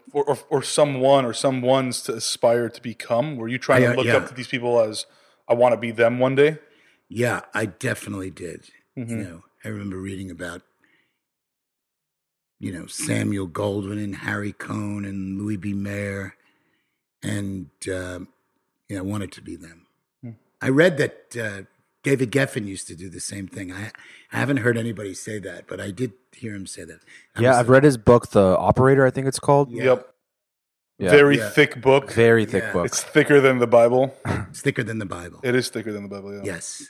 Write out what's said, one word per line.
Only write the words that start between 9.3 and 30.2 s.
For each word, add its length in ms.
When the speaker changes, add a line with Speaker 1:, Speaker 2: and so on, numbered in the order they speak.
Speaker 2:
I 40
remember 300
reading 320
about, 320
you 140
know, 140
Samuel 640
Goldwyn 540
and 140
Harry 360
Cohn 520
and 340
Louis 180
B. 180
Mayer, 600
and, 440
uh, 340
you 80
know, 20
I 40
wanted 300
to 100
be 140
them. 300
Speaker 1:
Hmm. 80
Speaker 2:
I 80
read 280
that, 380
uh, 260
David 280
Geffen 360
used 200
to 80
do 160
the 100
same 280
thing. 240
I, 180
I 60
haven't 200
heard 200
anybody 340
say 280
that, 260
but 140
I 100
did 220
hear 220
him 120
say 180
that. 160
I 80
Speaker 3:
Yeah, 80
Speaker 2:
was 80
Speaker 3:
I've 100
Speaker 2:
like 60
Speaker 3:
read 100
his 140
book, 300
The 280
Operator, 480
I 60
think 160
it's 140
called. 320
Speaker 2:
Yeah. 120
Speaker 1:
Yep. 300